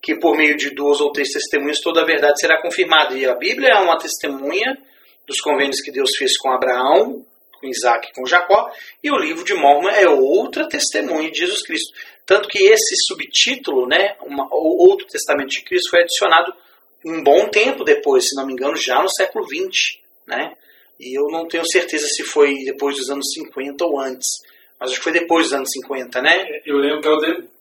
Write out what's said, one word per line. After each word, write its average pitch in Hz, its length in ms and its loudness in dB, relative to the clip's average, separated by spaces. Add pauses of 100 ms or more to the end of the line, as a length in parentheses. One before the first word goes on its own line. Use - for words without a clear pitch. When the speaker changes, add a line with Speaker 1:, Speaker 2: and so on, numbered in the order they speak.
Speaker 1:
que 151 140 -4
por 156 200 2
meio 151 180 2
de 143 160 -4
duas 143 300 0
ou 143 100 0
três 139 200 -4
testemunhas 143 500 -4
toda 165 220 2
a 151 40 0
verdade 147 320 2
será 165 220 2
confirmada. 160 560 4
E 135 80 -2
a 127 100 2
Bíblia 247 360 2
é 214 80 6
uma 165 200 4
testemunha 160 800 -6 (500)
dos - 140 -6
convênios 135 400 0
que - 100 -12
Deus 131 260 -2
fez 127 200 0
com 131 160 -2
Abraão, 127 720 0 (340)
com - 80 -16
Isaac 120 440 -2
e - 20 -20
com 127 140 -10
Jacó, - 440 2 (320)
e 294 80 -4
o 285 60 0
livro 160 260 -4
de 208 120 -4
Mórmon 147 340 4
é 202 180 4
outra 147 600 2
testemunha - 640 -4
de - 80 -8
Jesus 185 240 -4
Cristo. - 360 -8 (260)
Tanto 208 240 2
que 208 100 -6
esse 202 380 6 (100)
subtítulo, 170 800 -2
né, 190 340 0
uma, 139 320 -8
o 160 360 6
Outro - 180 2
Testamento 139 440 -4
de - 120 -8
Cristo, 180 280 -2
foi 175 120 4
adicionado 175 500 2 (520)
um 160 180 -6
bom 143 260 6
tempo 240 360 0
depois, 139 440 2
se 139 60 -6
não 135 100 -6
me 135 80 -8
engano, 135 220 -4
já 135 260 0
no 190 80 0
século 190 380 -4
vinte, - 560 -4 (240)
né? 139 300 -8 (420)
E 127 180 -10
eu 147 140 -2
não 165 160 -6
tenho 165 180 -4
certeza 160 440 -2
se 147 160 -6
foi 139 400 2
depois 143 320 -4
dos 135 140 -8
anos 139 220 -6
cinquenta 143 520 -8
ou 143 160 -2
antes, 131 280 -6 (520)
mas 131 100 -6
acho 127 80 -4
que - 60 -10
foi 165 80 -2
depois 165 340 0
dos 131 80 -4
anos 135 160 -4
cinquenta, 127 500 -8
né? 156 160 2
Speaker 2:
É, 160 300 -8
eu 143 120 0
lembro 147 220 0
que 151 60 -4
é 156 60 2
o 151 80 2
De - 400 -4